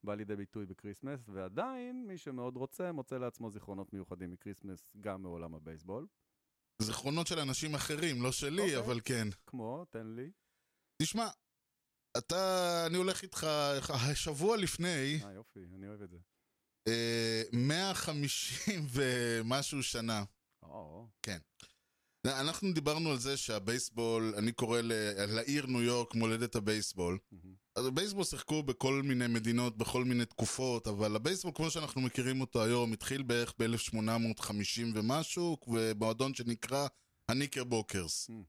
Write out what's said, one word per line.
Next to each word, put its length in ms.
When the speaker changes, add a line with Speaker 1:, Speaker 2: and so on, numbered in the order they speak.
Speaker 1:
בא 100
לידי 220
ביטוי 300
בקריסמס, 600
ועדיין, 800
מי 100
שמאוד 380
רוצה, 360
מוצא 260
לעצמו 320
זיכרונות 420
מיוחדים 380
מקריסמס, 720
גם 220
מעולם 320
הבייסבול. 520
Speaker 2:
זיכרונות 480
של 120
אנשים 360
אחרים, 480
לא 100
שלי, 300
Speaker 1:
אוקיי. 160
Speaker 2:
אבל 260
כן. 240
Speaker 1:
כמו, 440
תן 160
לי. 240
Speaker 2:
תשמע, 260
אתה, 180
אני 100
הולך 260
איתך, 240
השבוע 460
לפני, 680
Speaker 1:
אה, 80
יופי, 280
אני 140
אוהב 140
את 80
זה. 80
Speaker 2:
אה, 540
מאה 420
חמישים 840
ומשהו 920
שנה. 420
Speaker 1:
או. 460
Speaker 2:
כן. 160
אנחנו 460
דיברנו 380
על 80
זה 180
שהבייסבול, 1000
אני 140
קורא 280
ל-, 120
לעיר 320
ניו 160
יורק 320
מולדת 420
הבייסבול. 640
Speaker 1:
מהמם. 220
Speaker 2:
אז 100
הבייסבול 380
שיחקו 380
בכל 420
מיני 220
מדינות, 500
בכל 280
מיני 200
תקופות, 640
אבל 280
הבייסבול, 380
כמו 160
שאנחנו 300
מכירים 400
אותו 240
היום, 280
התחיל 300
בערך 360
באלף 220
שמונה 380
מאות 220
חמישים 540
ומשהו, 640
במועדון 680
שנקרא 520
הניקרבוקרס. 1000
Speaker 1:
מהמם. 200